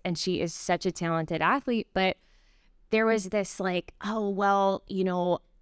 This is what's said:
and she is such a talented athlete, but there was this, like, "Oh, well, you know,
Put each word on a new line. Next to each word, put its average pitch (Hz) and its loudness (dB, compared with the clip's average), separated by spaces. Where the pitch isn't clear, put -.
and 175 -2
she - -2
is 170 -4
such 175 -2
a 180 -2
talented 165 -2
athlete, 233 0
but 190 2
there 220 2
was 214 0
this, 208 -2
like, 185 -2
"Oh, 208 -2
well, 196 2
you 190 -2
know, 180 2